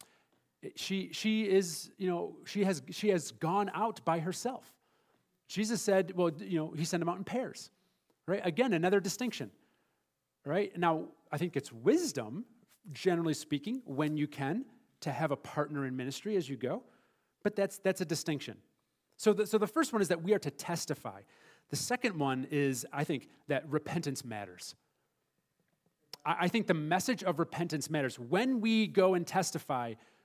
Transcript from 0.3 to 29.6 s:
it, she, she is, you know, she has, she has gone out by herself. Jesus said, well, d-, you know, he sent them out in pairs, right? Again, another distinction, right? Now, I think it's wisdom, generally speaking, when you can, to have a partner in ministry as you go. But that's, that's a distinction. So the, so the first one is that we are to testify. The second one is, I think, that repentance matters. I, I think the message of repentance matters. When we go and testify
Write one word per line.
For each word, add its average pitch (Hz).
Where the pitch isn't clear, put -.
it, -
she, 185
she 214
is, 190
you 190
know, 170
she 202
has, 180
she 208
has 180
gone 185
out 214
by 170
herself. 185
Jesus 214
said, 190
well, 175
d-, 165
you 185
know, 156
he 156
sent 170
them 170
out 180
in 202
pairs, -
right? 196
Again, 202
another 185
distinction, 180
right? 190
Now, 170
I 147
think 175
it's -
wisdom, 156
generally 170
speaking, 208
when 151
you 147
can, 147
to 156
have 143
a 139
partner 147
in 127
ministry 135
as 160
you 139
go. 127
But 202
that's, 196
that's 190
a -
distinction. 147
So 214
the, 202
so 214
the 202
first -
one 214
is 175
that 165
we 190
are 196
to 147
testify. 127
The 147
second 233
one 135
is, 139
I 143
think, 151
that 143
repentance 147
matters. 101
I, 147
I 180
think 208
the 180
message 175
of 170
repentance 160
matters. 143
When 208
we 220
go 185
and 175
testify 131